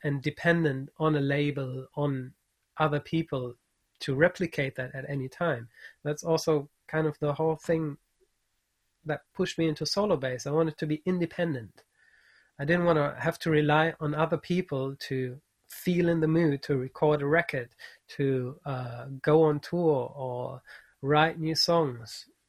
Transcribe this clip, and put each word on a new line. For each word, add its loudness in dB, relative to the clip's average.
and -2
dependent 0
on 2
a 0
label, -2
on -2
other 0
people -4
to -4
replicate 0
that -8
at -10
any -4
time. -4
That's -6
also 0
kind 0
of -6
the -2
whole 0
thing -2
that -4
pushed -4
me 2
into -4
solo 2
bass. -6
I -4
wanted 2
to -2
be -2
independent. -2
I -6
didn't 4
wanna 4
have -2
to -2
rely 4
on -2
other 2
people -2
to -6
feel 0
in 2
the 2
mood, 4
to 0
record 0
a -2
record, 0
to, -2
uh, -8
go 6
on 4
tour 0
or -8
write 2
new -2
songs. 0